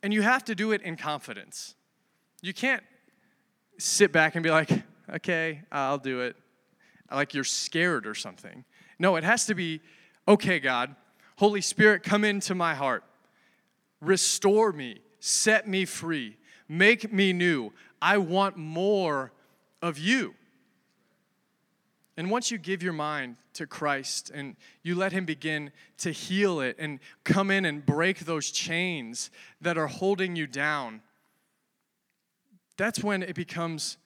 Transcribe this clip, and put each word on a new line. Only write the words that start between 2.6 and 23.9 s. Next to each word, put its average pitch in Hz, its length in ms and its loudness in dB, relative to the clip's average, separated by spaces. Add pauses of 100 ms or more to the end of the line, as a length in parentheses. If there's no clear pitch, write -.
sit - 340 4
back 160 220 4
and 165 80 -2
be 160 80 2
like, 156 200 4 (380)
"Okay, 160 540 -4 (100)
I'll 139 260 0
do 131 220 -4
it," 123 160 -6 (760)
like 143 240 -2
you're 135 100 -2
scared 160 640 -2
or 107 80 -8
something. - 500 -14 (340)
No, 180 180 4
it 160 80 -2
has 220 220 4
to 214 80 0
be, 165 260 -4 (460)
"Okay, 185 340 6
God, 131 340 0 (420)
Holy 208 240 4
Spirit, 214 420 4
come 208 220 2
into 202 300 0
my 170 200 0
heart. 131 300 -2 (960)
Restore 196 720 4
me, 131 280 -10 (200)
set 214 460 2
me 190 180 0
free, 147 520 -6 (320)
make 208 440 4
me 190 200 2
new. 165 400 0 (280)
I 190 180 4
want 190 380 0
more 165 760 -2 (500)
of 165 160 -4
you." 190 360 0 (1800)
And 175 160 -4
once 240 180 -2
you 226 80 -6
give 170 240 -6
your 180 100 -2
mind 147 440 -4 (160)
to - 120 -10
Christ 143 720 -4